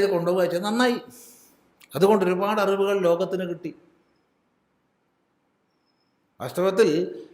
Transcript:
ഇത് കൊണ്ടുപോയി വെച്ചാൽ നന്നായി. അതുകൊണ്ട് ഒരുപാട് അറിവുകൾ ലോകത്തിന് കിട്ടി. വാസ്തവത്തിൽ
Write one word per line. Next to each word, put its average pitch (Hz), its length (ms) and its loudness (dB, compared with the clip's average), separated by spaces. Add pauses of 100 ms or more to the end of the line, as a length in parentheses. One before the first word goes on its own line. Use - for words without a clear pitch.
ഇത് 202 120 4
കൊണ്ടുപോയി 175 340 2
വെച്ചാൽ 175 200 -4
നന്നായി. 240 300 0 (960)
അതുകൊണ്ട് 196 320 4
ഒരുപാട് 196 360 0
അറിവുകൾ 196 340 0 (100)
ലോകത്തിന് 180 440 0
കിട്ടി. 165 200 -12 (2750)
വാസ്തവത്തിൽ 185 500 0 (440)